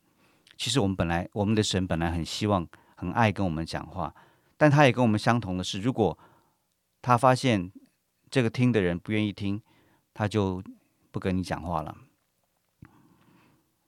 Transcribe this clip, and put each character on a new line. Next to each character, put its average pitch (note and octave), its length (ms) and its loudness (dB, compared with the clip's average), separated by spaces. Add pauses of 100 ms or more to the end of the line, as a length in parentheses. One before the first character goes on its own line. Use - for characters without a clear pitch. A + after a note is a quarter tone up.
(580)
其 - 120 -6
实 A#2+ 100 0
我 G2+ 80 2
们 F#2+ 80 0
本 F2+ 120 0
来， E2+ 260 -2
我 G#2 120 0
们 A2 80 2
的 G#2+ 80 4
神 F#2+ 240 -2
本 E2+ 140 -2
来 E2+ 100 0
很 E2 160 -4
希 - 220 -4
望、 F#2+ 200 0 (280)
很 F2 160 -8
爱 A2+ 200 2
跟 G2 140 -4
我 F2+ 40 -2
们 D#2+ 160 -4
讲 - 200 -10
话， E2+ 300 -10 (420)
但 D3+ 140 6
他 D3 140 8
也 B2+ 60 6
跟 A#2+ 120 0
我 A#2+ 40 4
们 G#2+ 120 2
相 A#2+ 200 2
同 F#2 180 -4
的 F#2 60 -4
是， F#2+ 180 -8
如 B2 120 -2
果 F#2+ 240 2 (840)
他 B2 160 4
发 B2+ 180 4
现 G#2+ 360 0 (600)
这 C3+ 100 2
个 A2+ 80 0
听 B2 220 2
的 A2 100 2
人 F2 160 0
不 F#2+ 140 -10
愿 G#2+ 140 0
意 G#2 60 -2
听， G2+ 300 -6 (520)
他 G#2+ 140 -2
就 F#2+ 360 -2 (480)
不 - 80 -10
跟 F#2 180 -2
你 F#2 60 -2
讲 E2+ 180 -6
话 E2 200 -4
了。 D#2 140 -12 (1900)